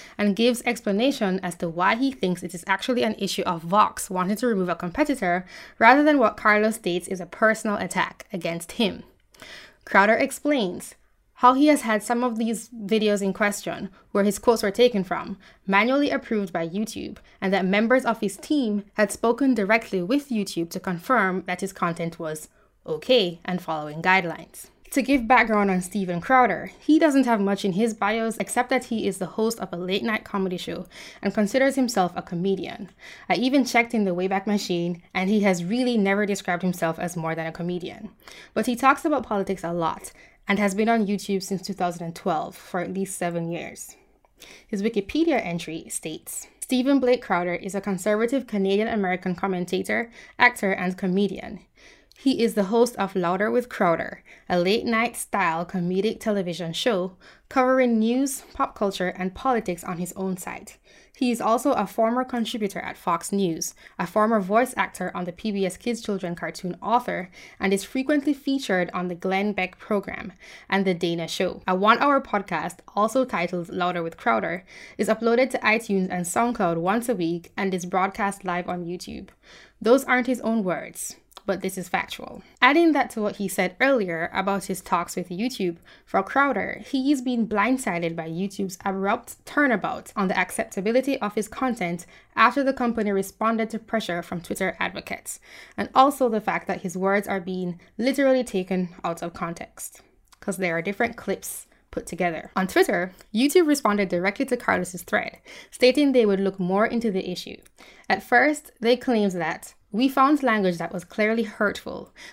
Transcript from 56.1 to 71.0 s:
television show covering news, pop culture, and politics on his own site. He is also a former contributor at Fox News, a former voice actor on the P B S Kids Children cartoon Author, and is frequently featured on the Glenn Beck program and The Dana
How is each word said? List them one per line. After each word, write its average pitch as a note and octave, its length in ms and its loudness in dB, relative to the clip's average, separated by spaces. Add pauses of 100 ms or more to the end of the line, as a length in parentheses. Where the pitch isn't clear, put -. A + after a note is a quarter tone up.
television F3+ 540 -4
show F#3 440 -2 (320)
covering B3+ 500 4
news, B3+ 440 0 (100)
pop - 220 -4
culture, G3 420 -2
and F#3+ 180 -6
politics G#3+ 500 -2
on F3+ 140 -6
his F3 160 -8
own F#3+ 220 -4
site. - 420 -14 (360)
He B3 160 0
is A#3 100 0
also A#3 320 2
a G#3 140 0
former A#3 380 0
contributor A3+ 540 -4
at - 180 -8
Fox - 360 -2
News, F3+ 420 -2 (240)
a F3 80 -4
former A3 340 2
voice A3 360 2
actor F#3 380 -4
on F3+ 100 -4
the F3 80 -6
P G#3 200 -4
B G3 140 0
S F3+ 100 -4
Kids A#3 240 -4
Children F#3 340 -4
cartoon E3+ 480 -6
Author, F#3 480 -2 (300)
and G3 120 2
is G3 120 0
frequently C#4+ 480 0
featured C4 640 0
on F3+ 140 -4
the F3+ 60 -6
Glenn F#3+ 380 0
Beck F#3 260 -4
program - 540 -4 (380)
and G3 140 2
The F#3 100 2
Dana E3+ 340 -2